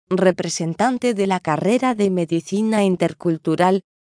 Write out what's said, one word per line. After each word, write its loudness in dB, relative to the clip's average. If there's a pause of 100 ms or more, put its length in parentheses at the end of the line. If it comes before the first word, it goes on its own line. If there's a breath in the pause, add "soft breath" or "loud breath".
representante 0
de -2
la 0
carrera 0
de 0
Medicina 0
Intercultural, 0 (220)